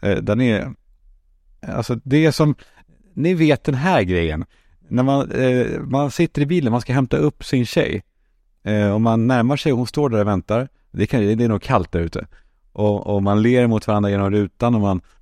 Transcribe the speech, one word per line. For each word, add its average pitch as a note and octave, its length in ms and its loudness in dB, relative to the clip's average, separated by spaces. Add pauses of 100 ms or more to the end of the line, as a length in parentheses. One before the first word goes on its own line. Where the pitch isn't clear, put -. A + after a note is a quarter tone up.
eh, G2+ 160 0
den G#2 240 -2
är... G#2+ 320 0 (920)
Alltså, A2+ 360 -4
det D3 220 2
är D3+ 60 4
som... D3+ 240 2 (580)
Ni E3+ 200 0
vet D#3+ 300 2
den C#3 120 -2
här D3+ 260 0
grejen. E2+ 440 -2 (420)
När B2 160 0
man, C#3 280 0
eh, B2+ 500 0
man C#3 300 -2
sitter E3 300 -2
i C#3+ 40 2
bilen, D3 260 0
man A#2+ 100 0
ska B2 120 -6
hämta C3+ 240 0
upp D3 280 -2
sin B2 200 0
tjej. - 380 -2 (600)
Eh, G#2 300 0
och G#2+ 80 0
man A2+ 260 2
närmar B2+ 300 2
sig D3+ 140 0
och A#2 60 2
hon A#2+ 100 -2
står D3 220 0
där A2+ 100 0
och G#2 80 2
väntar. G#2 400 -2 (240)
Det G#2 160 -2
kan, B2 140 0
det A2 220 2
är A#2 60 2
nog G#2 120 0
kallt F#2 300 -8
där F2 80 -2
ute. - 280 -6 (440)
Och, G#2 360 -4
och G2+ 160 -2
man G2+ 180 2
ler A#2+ 260 4
mot A2 200 0
varandra G#2 220 0
genom G2 220 0
rutan G#2 440 0
och G#2+ 60 2
man F#2+ 200 0 (200)